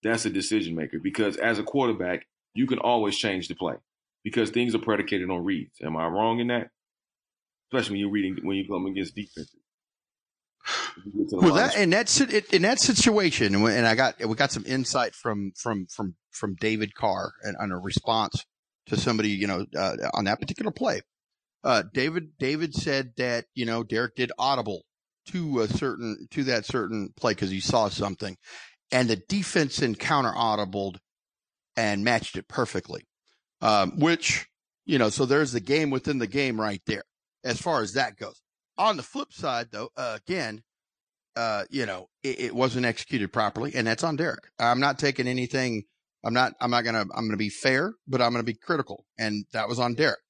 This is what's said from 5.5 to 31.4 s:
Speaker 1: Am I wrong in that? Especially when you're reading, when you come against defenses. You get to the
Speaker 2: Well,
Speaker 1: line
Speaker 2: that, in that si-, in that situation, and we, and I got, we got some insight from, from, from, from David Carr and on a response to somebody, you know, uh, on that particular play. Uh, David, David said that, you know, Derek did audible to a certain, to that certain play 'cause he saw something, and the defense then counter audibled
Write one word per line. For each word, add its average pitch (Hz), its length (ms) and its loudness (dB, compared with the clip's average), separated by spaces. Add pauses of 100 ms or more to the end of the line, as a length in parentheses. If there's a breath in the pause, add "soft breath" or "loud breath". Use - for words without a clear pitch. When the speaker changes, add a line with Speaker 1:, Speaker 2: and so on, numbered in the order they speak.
Speaker 1:
Am 80 160 -4
I 80 100 0
wrong 113 320 2
in 120 80 0
that? 120 220 -2 (1000)
Especially 107 220 0
when 98 80 -2
you're 101 100 0
reading, 95 320 0
when 98 140 -2
you 98 100 -4
come 95 180 -4
against 95 300 -6
defenses. - 400 -14 (1500 loud breath)
You 202 60 -12
get 320 180 0
to 208 80 -2
the 180 40 4
Speaker 2:
Well, 185 140 6
Speaker 1:
line 220 120 4
Speaker 2:
that, - 100 0
in 196 140 4
that 214 180 2
si-, 247 320 4 (100)
in 180 120 6
that 240 160 2
situation, 190 760 4
and 104 80 6
we, 113 80 6
and 117 160 4
I 110 80 6
got, 127 240 2
we 110 160 -2
got 139 160 2
some 113 140 -6
insight 127 500 0
from, 101 400 -6
from, 101 320 -4
from, 95 280 -6 (160)
from 101 280 -6
David 107 340 0
Carr 98 400 -2 (100)
and 104 140 -6
on 101 140 -4
a 90 80 -6
response 104 680 -2 (420)
to 107 100 -2
somebody, 110 320 0
you 101 180 -2
know, 95 180 -2 (120)
uh, 95 180 0 (180)
on 104 120 0
that 104 140 0
particular 180 320 -6
play. 214 300 -2 (640)
Uh, 120 200 4 (100)
David, 156 460 -2
David 151 340 -2
said 135 440 -2
that, 123 360 -2
you 123 120 -4
know, 113 180 -2
Derek 113 320 -2
did 123 220 -2
audible 120 460 0 (440)
to 160 340 -2
a 110 60 2
certain, 117 640 -4
to 143 140 -2
that 120 200 0
certain 107 500 -4
play 113 200 2
'cause 95 160 -2
he 95 80 -2
saw 110 280 2
something, 95 480 -6 (560 loud breath)
and 127 160 4
the 113 80 4 (140)
defense 180 480 2
then 120 160 2
counter 131 420 2
audibled 101 600 0 (800)